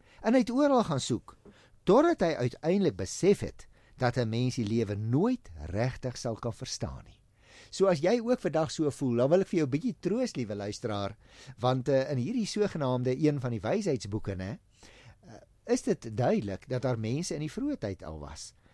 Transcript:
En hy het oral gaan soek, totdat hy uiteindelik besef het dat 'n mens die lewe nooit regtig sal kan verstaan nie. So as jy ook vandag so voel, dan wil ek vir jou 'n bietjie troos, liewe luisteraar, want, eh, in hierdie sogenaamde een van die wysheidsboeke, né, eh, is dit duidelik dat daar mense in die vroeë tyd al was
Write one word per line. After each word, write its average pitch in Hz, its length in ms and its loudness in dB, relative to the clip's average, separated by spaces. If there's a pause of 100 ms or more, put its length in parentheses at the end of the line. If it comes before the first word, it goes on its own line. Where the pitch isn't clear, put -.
(220)
En 226 120 4
hy 269 60 8
het 233 100 0
oral 262 340 4
gaan 139 160 0
soek, - 360 -4 (480)
totdat 311 360 6
hy 165 140 2
uiteindelik 156 640 0
besef 160 440 2
het - 260 -10 (300)
dat 127 220 0
'n 117 100 0
mens 120 280 0
die 113 100 -2
lewe 107 300 0
nooit 143 540 0 (200)
regtig 123 460 -4
sal 117 200 -6
kan 117 160 -6
verstaan - 520 -10
nie. - 160 -20 (500)
So 190 160 2
as 175 140 4
jy 208 200 4
ook 240 200 0
vandag 156 300 0
so 147 200 0
voel, 127 260 0
dan 127 140 4
wil 180 100 6
ek 185 80 -2
vir 185 100 0
jou 156 80 2
'n 123 40 -4
bietjie 160 300 -2
troos, 233 360 -2
liewe 107 180 -4
luisteraar, 101 640 -4 (420)
want, 127 300 0
eh, 135 220 2
in 135 80 -2
hierdie 196 280 -2
sogenaamde 131 720 0
een 147 220 2
van 123 100 -2
die 113 100 -4
wysheidsboeke, 131 760 -2
né, 92 220 -6 (680)
eh, - 460 -8
is 254 100 0
dit 120 340 -4
duidelik 123 520 0
dat 123 140 -2
daar 127 160 0
mense 135 360 -2
in 147 60 -6
die 151 100 -4
vroeë 277 280 -4
tyd 98 240 -6
al 78 180 -10
was 73 340 -14 (200)